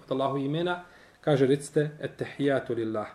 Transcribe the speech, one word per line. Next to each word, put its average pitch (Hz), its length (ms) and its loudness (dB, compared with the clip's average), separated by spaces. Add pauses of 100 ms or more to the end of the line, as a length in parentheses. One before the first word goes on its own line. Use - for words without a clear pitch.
od - 60 -6
Allahu 135 260 0
imena.” 170 460 -2 (360)
Kaže: 139 260 4
„Recite: 147 440 0 (100)
Ettehijatu 135 720 -2
lillah.” 110 400 -4